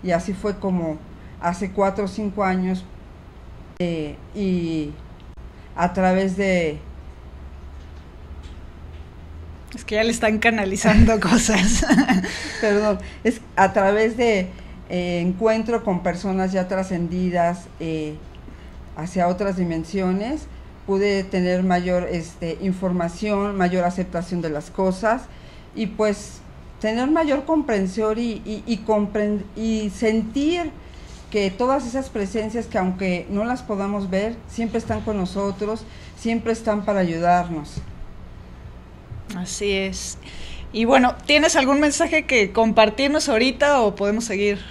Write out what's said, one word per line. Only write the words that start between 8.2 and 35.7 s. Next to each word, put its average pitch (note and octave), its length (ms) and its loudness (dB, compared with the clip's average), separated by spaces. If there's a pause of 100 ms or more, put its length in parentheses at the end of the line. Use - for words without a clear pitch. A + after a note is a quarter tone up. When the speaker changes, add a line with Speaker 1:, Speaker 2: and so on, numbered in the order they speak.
Speaker 2:
Es - 80 -12
que - 120 -4
ya A3 80 4
le A#3 80 4
están A3 280 2
canalizando G#3+ 800 6
<laughs> - 0 -
cosas. G3+ 680 4 (760)
Speaker 1:
Perdón, G#3 360 4 (280)
es A3+ 160 2 (160)
a F#3+ 160 8
través G#3+ 420 4
de, A3 320 2 (420)
eh, F3+ 300 0
encuentro A3 640 2
con F#3+ 180 0
personas F#3+ 520 0
ya F#3 160 0
trascendidas, F3+ 960 0 (140)
eh, D#3 340 -4 (800)
hacia F3 320 0
otras F#3 300 0
dimensiones, F#3 880 -2 (400)
pude G3 380 2
tener F3+ 380 2
mayor, F3+ 460 2
este, E3 520 -6
información, F#3+ 960 -2
mayor F3+ 260 2
aceptación F3+ 580 -2
de D#3+ 80 -2
las D3 220 -6
cosas, G3 520 0 (520)
Y, A3 120 -4
pues, - 520 -2 (400)
tener A#3 320 0
mayor D4+ 340 2
comprensión G#3+ 720 2
y, A#3 280 -4
y, G#3 200 -8
y A#3 200 0
compren-, G#3 580 0 (120)
y A3 340 0
sentir C#4 840 0 (600)
que G3 200 2
todas B3 340 0
esas C4 240 -4
presencias G#3+ 580 -4
que, - 100 -2
aunque F#3 520 0
no G3+ 140 0
las B3 180 -2
podamos G3 480 -2
ver, G3+ 260 0 (120)
siempre A#3 300 -2
están A3 240 -2
con G#3+ 160 -2
nosotros, G3+ 640 -2 (340)